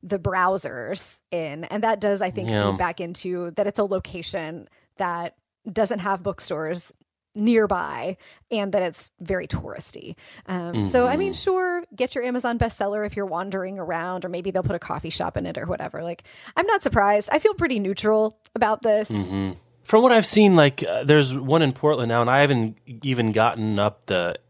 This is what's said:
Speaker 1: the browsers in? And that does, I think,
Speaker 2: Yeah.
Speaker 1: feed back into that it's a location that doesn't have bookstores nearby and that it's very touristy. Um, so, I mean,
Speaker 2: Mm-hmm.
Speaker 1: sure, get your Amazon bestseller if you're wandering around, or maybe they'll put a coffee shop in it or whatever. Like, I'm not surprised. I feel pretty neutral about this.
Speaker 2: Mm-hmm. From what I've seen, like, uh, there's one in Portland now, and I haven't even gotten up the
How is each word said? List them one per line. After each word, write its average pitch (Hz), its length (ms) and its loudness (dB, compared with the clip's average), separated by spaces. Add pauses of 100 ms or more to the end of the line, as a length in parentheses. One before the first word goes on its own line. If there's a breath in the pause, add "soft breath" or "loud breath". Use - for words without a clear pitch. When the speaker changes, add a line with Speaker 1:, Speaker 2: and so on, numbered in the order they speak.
Speaker 1:
the 185 160 -4
browsers 185 960 -2 (140)
in? 160 320 -6
And - 180 -6
that 220 180 0
does, 202 220 0
I 180 80 -2
think, 190 180 -6
Speaker 2:
Yeah. 104 220 4
Speaker 1:
feed 95 80 -2
back 175 220 -4
into 175 520 -8
that 196 140 0
it's 202 140 -4
a 208 40 4
location 175 840 -8 (300)
that 170 360 -6 (360)
doesn't 214 280 -2
have 190 240 -4
bookstores 170 720 -6 (420)
nearby 185 800 0 (340 soft breath)
and 202 220 -4
that 196 100 2
it's - 280 -6 (100)
very 185 260 -4
touristy. - 680 -8 (320 loud breath)
Um, 175 380 -4
so, 247 220 2
I 262 100 0
mean, 381 160 -2
Speaker 2:
Mm-hmm. - 60 -8
Speaker 1:
sure, 359 460 -2 (100)
get 247 200 -4
your 240 100 -4
Amazon 247 340 -2
bestseller 208 480 -2
if 208 100 -8
you're 202 100 -4
wandering 190 520 -6
around, 175 460 -6
or 180 40 -8
maybe 180 220 -6
they'll 185 120 -2
put 180 140 -2
a 165 40 -6
coffee 165 300 -8
shop 165 260 -4
in 175 100 -6
it 180 100 -8
or - 100 -8
whatever. - 360 -8
Like, 170 220 -10 (320 loud breath)
I'm 359 100 2
not 415 160 0
surprised. 208 500 2
I 302 60 2
feel 415 160 2
pretty 269 240 -2
neutral 214 600 0 (160)
about 220 280 0
this. 214 280 2
Speaker 2:
Mm-hmm. 185 420 -2 (320)
From 220 180 6
what 247 100 6
I've 220 140 6
seen, 208 300 8
like, 143 280 6
uh, 117 200 -2
there's 143 340 6
one 139 240 4
in 135 100 2
Portland 131 380 2
now, 117 100 4
and 117 100 4
I 135 100 6
haven't 120 360 4 (260)
even 120 300 0
gotten 110 460 2
up 104 280 -2
the 87 300 0 (140)